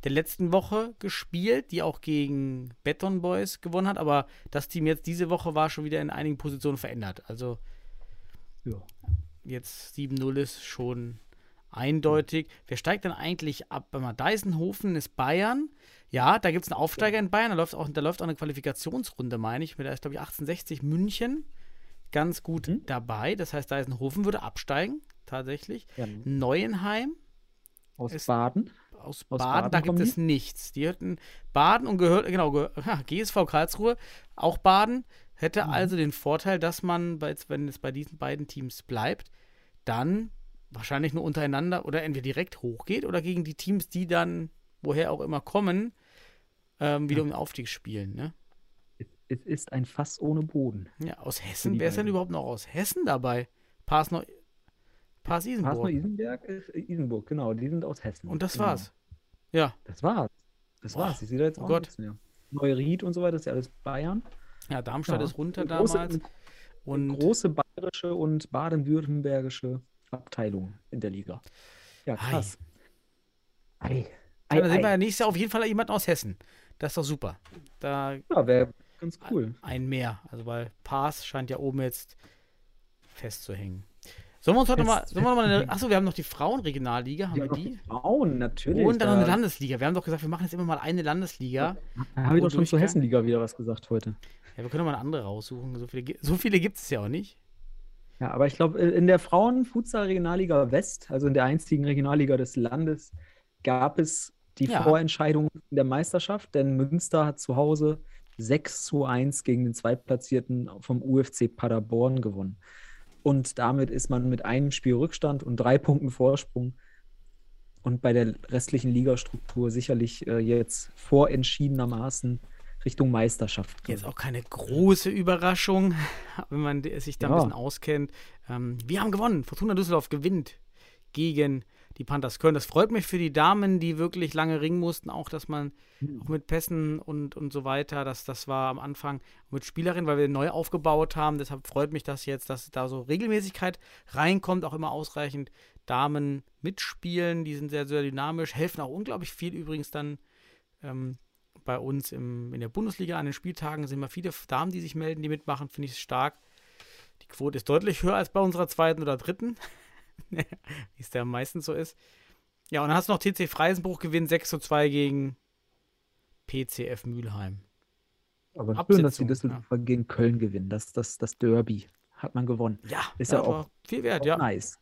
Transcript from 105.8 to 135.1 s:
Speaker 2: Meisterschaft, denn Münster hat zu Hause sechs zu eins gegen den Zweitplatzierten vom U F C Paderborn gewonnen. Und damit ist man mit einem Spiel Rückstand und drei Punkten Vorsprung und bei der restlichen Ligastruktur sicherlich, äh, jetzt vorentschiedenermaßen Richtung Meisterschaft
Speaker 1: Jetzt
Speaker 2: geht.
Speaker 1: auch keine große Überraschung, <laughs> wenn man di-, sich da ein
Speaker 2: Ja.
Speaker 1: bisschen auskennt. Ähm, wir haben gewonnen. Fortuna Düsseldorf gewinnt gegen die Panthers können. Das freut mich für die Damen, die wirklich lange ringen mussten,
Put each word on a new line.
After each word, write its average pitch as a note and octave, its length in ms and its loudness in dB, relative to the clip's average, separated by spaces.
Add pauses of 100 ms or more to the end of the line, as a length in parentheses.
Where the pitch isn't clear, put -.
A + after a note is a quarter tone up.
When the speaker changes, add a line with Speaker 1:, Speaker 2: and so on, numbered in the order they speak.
Speaker 2:
Meisterschaft, E3+ 720 -2
denn C#3 220 4
Münster D3+ 500 2
hat C#3+ 120 -2
zu - 180 -2
Hause D3+ 460 4 (340)
sechs C3 480 0
zu C#3+ 200 2
eins C3 400 2
gegen B2 200 4
den A#2 100 0
Zweitplatzierten B2 920 0 (120)
vom B2 220 0
U C3 180 4
F C3 120 2
C A#2 160 2
Paderborn A#2 720 2
gewonnen. F#2+ 360 -4 (640)
Und C#3 360 2
damit B2+ 320 2
ist B2 200 -4
man B2 180 2
mit A#2+ 160 0
einem C#3 280 2
Spiel B2+ 220 2
Rückstand C#3+ 500 0
und B2 120 -2
drei B2 220 6
Punkten C#3 320 4
Vorsprung B2+ 640 2 (1080)
und B2 180 0
bei B2 120 4
der A#2 220 4 (160)
restlichen B2+ 400 0
Ligastruktur B2 800 2
sicherlich, A#2 560 0
äh, A#2 120 2
jetzt A#2 580 2
vorentschiedenermaßen C3 1400 2 (440)
Richtung C3 260 2
Meisterschaft A2+ 800 0
Speaker 1:
Jetzt A2+ 140 -2
Speaker 2:
geht. G2 60 -8
Speaker 1:
auch - 60 -10
keine B2 260 -4
große F3+ 680 4
Überraschung, F#3 840 2
<laughs> - 560 -6
wenn C#3+ 100 -2
man C#3+ 220 0
di-, D3 180 -6
sich - 180 -8
da D3 80 0
ein C#3 60 4
Speaker 2:
Ja. D#3 60 6
Speaker 1:
bisschen C#3+ 140 4
auskennt. C#3+ 600 -4 (360)
Ähm, A#2+ 380 -4
wir F3+ 140 -2
haben G#3+ 100 2
gewonnen. G3 340 2
Fortuna G#3 300 -2
Düsseldorf F3 340 2
gewinnt D#3 500 0 (540)
gegen C#3+ 520 2 (340)
die B2+ 60 -8
Panthers C3 340 -2
können. D#3+ 160 6
Das C#3+ 100 0
freut G#3 280 4
mich G#3+ 140 0
für F#3 120 -2
die E3 140 0
Damen, F#3 480 6
die E3 180 -2
wirklich E3+ 360 -2
lange D#3+ 260 2
ringen D#3+ 180 0
mussten, E3+ 320 -2